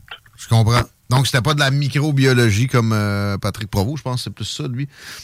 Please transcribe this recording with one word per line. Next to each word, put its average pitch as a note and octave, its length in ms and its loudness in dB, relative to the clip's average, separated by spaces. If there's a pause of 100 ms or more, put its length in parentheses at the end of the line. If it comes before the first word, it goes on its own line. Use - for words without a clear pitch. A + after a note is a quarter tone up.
(360)
Je - 140 -18
comprends. A#2 320 4 (280)
Donc, B2+ 180 2
c'était B2+ 140 0
pas D3+ 120 0
de D3 80 0
la C3+ 100 2
microbiologie C3+ 960 2
comme, A#2 260 2
euh, G2+ 440 0
Patrick G2+ 320 -6
Provost, A2 300 -2
je - 40 -18
pense B2 140 -6
que - 60 -6
c'est G2+ 120 -10
plus - 100 -10
ça, - 220 -10
lui. C3+ 220 -6 (340)